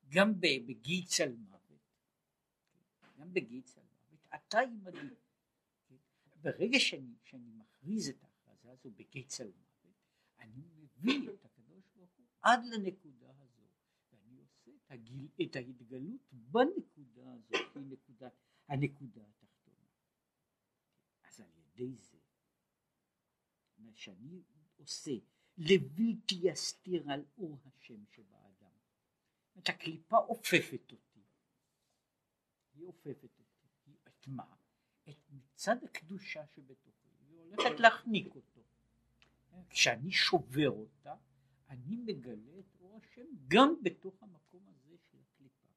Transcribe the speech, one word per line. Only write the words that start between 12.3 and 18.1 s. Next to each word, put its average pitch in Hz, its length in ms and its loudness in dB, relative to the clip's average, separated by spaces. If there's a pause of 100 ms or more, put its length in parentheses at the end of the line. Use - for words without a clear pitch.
עד 233 220 6
לנקודה 180 680 -8
הזו, 123 320 -20 (500)
ואני 117 260 -20
עושה 139 320 -20
את 285 200 -20
הגיל-, 127 380 -16 (140)
את - 140 -4
ההתגלות 127 640 -10 (120)
בנקודה 131 1000 -2
הזו, 117 220 -10 (180)
שהיא 139 140 -12
נקודה, 127 420 -18 (400)